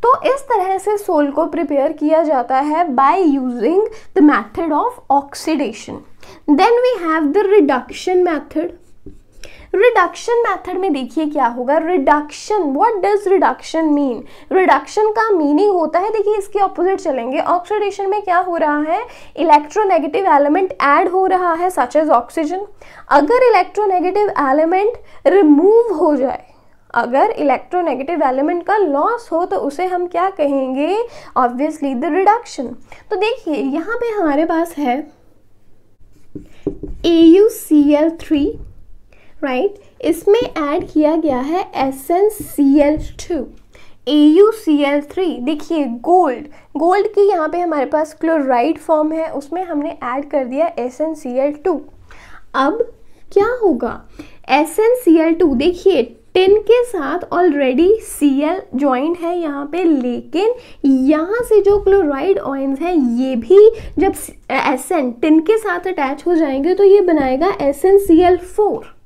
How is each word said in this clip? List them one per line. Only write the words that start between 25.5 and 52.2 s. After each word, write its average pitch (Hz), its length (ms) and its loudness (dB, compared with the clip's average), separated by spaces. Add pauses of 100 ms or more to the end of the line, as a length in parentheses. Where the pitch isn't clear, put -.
हो 311 220 2
जाए, 262 280 -4 (500)
अगर 247 380 0
electronegative 294 920 -2
element 294 440 -2
का 392 120 0
loss 370 540 -2
हो 330 140 0
तो 392 120 -4
उसे 285 280 -4
हम 359 220 -4
क्या 349 240 -2
कहेंगे? 285 640 -2 (420)
Obviously 269 580 -2
the 302 140 -4
reduction। 381 600 -2 (380)
तो 427 60 -4
देखिए, 415 380 -4
यहाँ 320 420 -4
पे 480 140 -4
हमारे 320 360 0
पास 339 320 -4
है 269 200 -2 (2000)
ए 339 100 0 (120)
यू 392 240 8
सी 294 440 2
L 311 160 2 (100)
three, 294 240 -2 (960)
Right, 269 320 -4 (300)
इसमें 339 360 2
ऐड 320 500 -4
किया 302 260 2
गया 302 240 0
है 311 200 -2 (180)
एस 269 320 -4
एन 381 200 2
सी 285 500 0
एल 294 180 2 (220)
टू, 359 160 -8 (720)
ए 285 100 2 (120)
यू 392 260 8
सी 320 300 0
एल 285 200 0
थ्री। 370 220 -4 (160)
देखिए, 302 420 -4
gold, 247 600 0 (300)
Gold 359 320 2
की 403 200 2
यहाँ 339 200 0
पे 330 120 -4
हमारे 311 260 -2
पास 311 280 -2
chloride 285 640 0
form 311 340 0
है, 320 180 -6
उसमें 330 340 -8
हमने 320 400 -6
ऐड 269 260 -8
कर 277 140 -2
दिया 277 340 -2
एस 254 220 -8
एन 311 140 -4
सी 247 240 -8
एल 285 140 0 (120)
टू। 349 160 -2 (760)